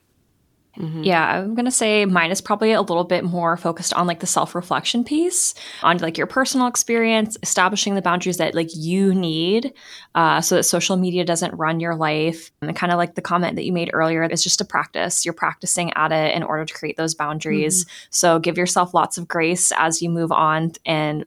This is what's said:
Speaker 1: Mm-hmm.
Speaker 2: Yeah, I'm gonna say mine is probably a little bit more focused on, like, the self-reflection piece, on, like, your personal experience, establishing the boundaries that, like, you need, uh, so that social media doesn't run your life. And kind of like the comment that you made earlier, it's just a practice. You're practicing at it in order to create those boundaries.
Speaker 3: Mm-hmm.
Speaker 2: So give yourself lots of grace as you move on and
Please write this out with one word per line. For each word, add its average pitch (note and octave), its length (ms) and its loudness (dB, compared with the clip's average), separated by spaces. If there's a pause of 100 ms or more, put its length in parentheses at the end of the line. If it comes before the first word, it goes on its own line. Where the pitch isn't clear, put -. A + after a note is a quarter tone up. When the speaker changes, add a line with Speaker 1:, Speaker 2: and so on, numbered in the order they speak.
(800)
Speaker 1:
Mm-hmm. D#3+ 260 -6
Speaker 2:
Yeah, E3 340 2
I'm G3+ 160 -4
gonna A#3+ 160 0
say G#3+ 340 2
mine F3 280 4
is F#3+ 80 -2
probably A3 320 2
a G#3 80 4
little F3 240 0
bit F3 180 0
more E3+ 340 0
focused E3+ 380 -4
on, F3 140 2
like, E3+ 100 -2
the F#3 80 -6
self-reflection F3 800 0
piece, E4 500 0 (300)
on, F3 140 4
like, E3 200 -4
your D#3+ 80 0
personal B3+ 400 0
experience, A3+ 760 0
establishing G3 500 0
the G3 80 0
boundaries F3+ 360 0
that, D#3+ 180 0
like, E3 180 -2
you F3+ 400 2
need, F#3 580 0 (440)
uh, D#3+ 240 4
so F3 160 2
that D3 80 4
social F3+ 320 0
media F3+ 280 0
doesn't E3+ 300 -2
run E3 240 -2
your E3+ 160 -2
life. D#3+ 560 -2 (100)
And D#3 140 -6
kind F3 160 -2
of F3 80 2
like F3 160 -2
the F3+ 80 -4
comment F3 320 0
that - 100 -4
you F#3 80 -2
made E3+ 200 -2
earlier, D#3+ 320 2
it's E3 180 -2
just - 180 0
a G3+ 40 -4
practice. - 600 -2
You're E3+ 80 -4
practicing E3 600 -4
at D#3 160 0
it D#3 240 0
in E3+ 80 -2
order D#3 220 -4
to D#3 100 -10
create D3+ 220 -8
those D#3+ 180 -2
boundaries. D#3 720 -2
Speaker 3:
Mm-hmm. - 260 -18
Speaker 2:
So E3 300 4
give E3 180 -2
yourself F3+ 360 0
lots F3+ 220 2
of E3+ 120 -10
grace E3+ 480 0
as D#3+ 260 0
you E3+ 80 -2
move E3 220 0
on D#3+ 400 2 (120)
and D#3 420 -2